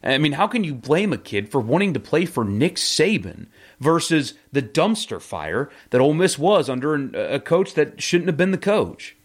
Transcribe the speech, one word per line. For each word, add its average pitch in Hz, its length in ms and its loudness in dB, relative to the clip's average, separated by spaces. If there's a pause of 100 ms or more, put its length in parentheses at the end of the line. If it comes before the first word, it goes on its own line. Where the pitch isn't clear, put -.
I 135 160 0
mean, 151 140 2
how 185 120 0
can 220 180 -2
you 151 120 -6
blame 160 380 0
a 117 40 -4
kid 104 320 -6
for 139 100 0
wanting 156 340 0
to - 60 -2
play 170 260 -2
for 135 180 -2
Nick 110 320 0
Saban 151 720 -2 (320)
versus 156 560 2 (160)
the 139 100 0
dumpster 156 580 -2
fire 90 520 -6 (180)
that 123 120 4
Ole 147 120 6
Miss 175 240 2
was 156 320 2
under 131 240 -2
an, 139 220 -4
a 104 240 -2
coach 185 340 0
that - 300 0
shouldn't 175 240 2
have 165 100 -2
been 185 140 2
the 185 60 0
coach? 165 680 -2